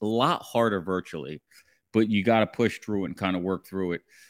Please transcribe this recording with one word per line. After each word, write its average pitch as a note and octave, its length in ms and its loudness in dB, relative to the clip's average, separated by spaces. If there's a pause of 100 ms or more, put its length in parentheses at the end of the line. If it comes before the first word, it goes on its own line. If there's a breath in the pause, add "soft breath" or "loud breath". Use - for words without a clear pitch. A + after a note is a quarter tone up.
a G#2 40 -4
lot A#2+ 360 0
harder A2+ 400 0
virtually, D#2+ 600 -6 (520 soft breath)
but A2 160 4
you G#2 140 2
gotta A2 240 4
push - 320 -2
through G2 260 -2
and - 120 -8
kinda F#2 220 0
work F#2 260 -4
through F#2 280 -4
it E2 80 -6 (280 soft breath)